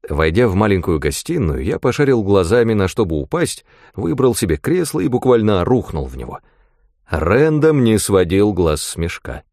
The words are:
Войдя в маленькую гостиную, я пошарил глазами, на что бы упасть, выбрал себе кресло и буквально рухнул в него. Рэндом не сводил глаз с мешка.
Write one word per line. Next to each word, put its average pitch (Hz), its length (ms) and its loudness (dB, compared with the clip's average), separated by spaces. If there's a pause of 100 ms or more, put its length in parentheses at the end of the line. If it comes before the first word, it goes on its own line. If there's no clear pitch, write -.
Войдя 80 400 2
в 92 80 0
маленькую 95 440 0
гостиную, 76 640 -4
я 113 160 -4
пошарил 131 440 2
глазами, 101 500 2
на 101 140 2
что 107 180 0
бы 80 120 -4
упасть, 143 480 -4 (300)
выбрал 110 400 0
себе 82 220 -2
кресло 165 420 -4
и 160 80 -2
буквально 113 560 2
рухнул 85 420 -2
в 64 120 -14
него. 62 220 -14 (680)
Рэндом 143 760 2
не 110 140 4
сводил 95 560 2
глаз 82 280 0
с - 160 -12
мешка. 82 560 -8